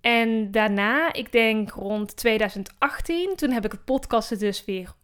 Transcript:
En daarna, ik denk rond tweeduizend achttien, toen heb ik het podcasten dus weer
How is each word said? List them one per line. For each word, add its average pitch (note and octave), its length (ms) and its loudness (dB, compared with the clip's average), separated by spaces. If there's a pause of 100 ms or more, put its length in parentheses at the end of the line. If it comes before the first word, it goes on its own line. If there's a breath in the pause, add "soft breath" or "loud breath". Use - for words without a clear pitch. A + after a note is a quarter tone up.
En A3+ 460 2
daarna, G#3+ 600 2
ik - 180 -8
denk A3 400 2
rond G#3 460 -6
tweeduizend G#3+ 600 0
achttien, F4+ 580 0
toen C4+ 160 0
heb A3+ 140 -2
ik G3+ 60 -2
het - 140 -14
podcasten G#3+ 540 0
dus G3+ 260 -2
weer F#3 280 -8 (100)